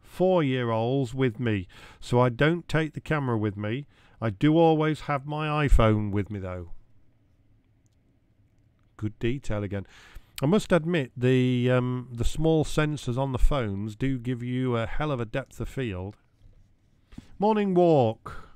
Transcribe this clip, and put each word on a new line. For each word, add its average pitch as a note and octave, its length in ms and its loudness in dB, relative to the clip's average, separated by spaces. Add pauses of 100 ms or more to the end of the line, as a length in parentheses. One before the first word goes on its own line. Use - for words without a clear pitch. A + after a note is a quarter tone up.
four-year-olds B2+ 1120 0
with C3 260 0
me, G#2+ 280 -2 (320)
so B2 200 2
I B2+ 80 4
don't D3 400 0
take D#3 240 -2
the - 80 -10
camera C3+ 380 -2
with G#2+ 180 -2
me. G#2+ 300 -6 (340)
I A#2 100 -2
do D3 280 2
always D#3 440 2
have C#3+ 240 -6
my D3+ 400 -2
iPhone G#2+ 440 4
with G2+ 200 -4
me, G#2 80 -10
though. F2+ 340 -10 (2250)
Good G#2+ 200 -6
detail A#2 440 -2
again. G2 240 -6 (560)
I - 40 0
must G3 240 2
admit, E3 460 0
the, B2 540 2
um, B2+ 420 0
the A#2 120 -4
small D#3 400 2
sensors D3+ 520 -2
on C3+ 160 -2
the A#2+ 60 -4
phones G#2+ 580 0
do C3 220 -2
give A#2+ 240 -6
you B2 340 -2
a A2+ 100 -2
hell D3+ 240 -2
of C3+ 80 -2
a A#2 60 -4
depth B2 360 -10
of A#2 80 -6
field. G2+ 480 -6 (1200)
Morning G#3 360 2
walk. D#3 680 2 (120)